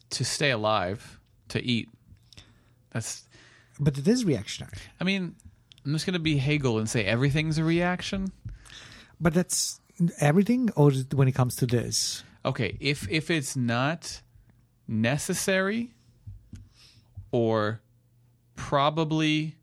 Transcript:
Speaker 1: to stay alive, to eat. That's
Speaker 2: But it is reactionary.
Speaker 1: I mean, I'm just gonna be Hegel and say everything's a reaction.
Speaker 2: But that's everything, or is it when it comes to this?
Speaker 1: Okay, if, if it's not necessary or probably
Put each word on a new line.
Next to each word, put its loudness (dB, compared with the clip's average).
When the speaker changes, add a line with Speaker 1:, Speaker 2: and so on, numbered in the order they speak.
Speaker 1:
to -4
stay 0
alive, -2
to -2
eat. -2
That's -8
Speaker 2:
But 0
it -2
is 2
reactionary. -4
Speaker 1:
I -6
mean, -2
I'm -2
just -2
gonna 0
be 2
Hegel 2
and -2
say 0
everything's 2
a 2
reaction. 0
Speaker 2:
But 2
that's 0
everything, 4
or 8
is 0
it -8
when 4
it 2
comes 2
to 0
this? -2
Speaker 1:
Okay, -2
if, -2
if -2
it's -2
not -2
necessary -2
or 0
probably 0